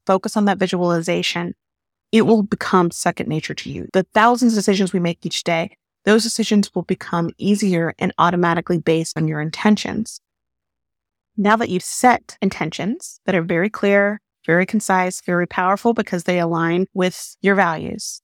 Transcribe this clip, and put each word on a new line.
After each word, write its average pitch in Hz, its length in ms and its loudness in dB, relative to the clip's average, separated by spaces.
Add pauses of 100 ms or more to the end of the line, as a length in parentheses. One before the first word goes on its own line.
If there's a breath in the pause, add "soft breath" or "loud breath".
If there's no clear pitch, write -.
focus 190 320 0
on 208 80 2
that 196 140 2
visualization, 175 960 -2 (560)
it 220 100 6
will 214 220 4
become 180 480 0
second - 360 -4
nature 151 280 -6
to - 160 -12
you. 147 220 -10
The 185 200 2
thousands 240 400 4
of 214 40 0
decisions 196 360 0
we 190 60 0
make 170 260 -4
each - 180 -6
day, 170 340 -2 (280)
those 214 180 4
decisions 214 520 0
will 180 80 -2
become 170 540 -4
easier 185 600 0
and - 220 -2
automatically 170 580 2
based 160 400 0
on 160 100 -2
your 151 140 -4
intentions. - 800 -2 (1120)
Now 208 200 4
that 226 140 -2
you've 180 140 -2
set - 580 0
intentions 196 840 -4
that 190 100 0
are 170 60 2
very 170 280 0
clear, 202 520 0 (240)
very 175 200 4
concise, 185 540 -2
very 175 260 -2
powerful 196 480 0
because 196 300 -4
they 180 160 0
align 170 540 0
with - 480 -4
your 196 140 2
values 170 680 -2